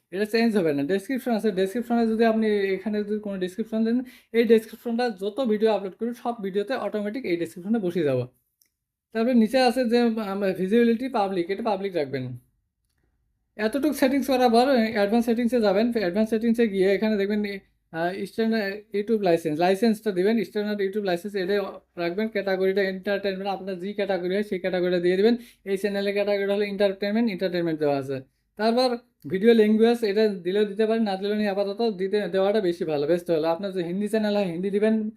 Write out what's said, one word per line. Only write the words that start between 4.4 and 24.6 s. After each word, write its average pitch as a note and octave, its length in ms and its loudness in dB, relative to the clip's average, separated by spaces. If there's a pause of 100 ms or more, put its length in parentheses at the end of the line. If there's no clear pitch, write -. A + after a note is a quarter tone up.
ডেসক্রিপশনটা A#3 680 2
যত G3+ 320 -6
ভিডিও A3 300 2
আপলোড F#3+ 280 -2
করুন A#3+ 140 -4
সব A#3+ 280 -6
ভিডিওতে G3+ 320 -4
অটোমেটিক G#3+ 520 -6
এই F3 120 0
ডেসক্রিপশনে F3+ 420 -4
বসে F3 240 -2
যাবো। B2+ 240 0 (840)
তারপরে A3+ 200 2
নিচে A#3 260 4
আছে B3+ 260 2
যে, A#3 160 2
আম, G3+ 580 0
ভিজিবিলিটি A#3 500 2
পাবলিক, G3 400 -2
এটা G3 140 -4
পাবলিক G3 320 -2
রাখবেন। C3 420 -4 (1160)
এতটুকু C4 380 -2
সেটিংস C4+ 340 0
করার B3+ 220 2
পর A#3 160 6 (280)
অ্যাডভান্স A3 320 2
সেটিংসে A#3+ 360 0
যাবেন। G#3 320 2
অ্যাডভান্স G#3+ 360 0
সেটিংসে A3+ 380 2
গিয়ে G3 280 2
এখানে G#3+ 220 0
দেখবেন, G3+ 420 -2 (320)
আহ, F3 340 -4
স্ট্যান্ডার্ড A3 500 -2 (200)
YouTube G#3 260 0
লাইসেন্স, E3 380 2
লাইসেন্সটা G3+ 520 2
দিবেন, G3 320 2
স্ট্যান্ডার্ড G#3 380 -4
YouTube G3 240 -4
লাইসেন্স F#3+ 300 -2
এটা G3 200 -2 (420)
রাখবেন। F3 300 -2
ক্যাটাগরিটা F#3+ 560 0
এন্টারটেইনমেন্ট, F#3+ 680 -4
আপনার F#3 280 -8
যে G3 140 -8
ক্যাটাগরি F#3+ 420 -2
হয় G#3 80 0
সেই G#3 160 -4
ক্যাটাগরিটা F3+ 400 0